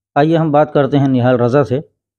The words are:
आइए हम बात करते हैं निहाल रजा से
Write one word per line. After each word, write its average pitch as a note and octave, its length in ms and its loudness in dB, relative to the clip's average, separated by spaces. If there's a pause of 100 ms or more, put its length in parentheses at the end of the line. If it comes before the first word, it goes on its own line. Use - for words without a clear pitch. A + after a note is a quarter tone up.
(160)
आइए D#3 200 2
हम D#3+ 160 -2
बात D3+ 220 0
करते C#3+ 220 0
हैं C#3 120 0
निहाल B2+ 280 0
रजा A#2+ 260 0
से B2 180 -4 (380)